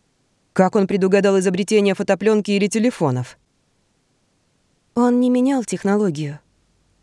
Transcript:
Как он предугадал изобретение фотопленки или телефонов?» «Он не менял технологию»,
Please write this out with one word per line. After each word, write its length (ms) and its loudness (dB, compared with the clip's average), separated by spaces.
Как 220 2
он 120 2
предугадал 500 2
изобретение 560 0
фотопленки 580 0
или 160 0
телефонов?» 720 -4
«Он 260 2
не 80 2
менял 340 0
технологию», 760 -4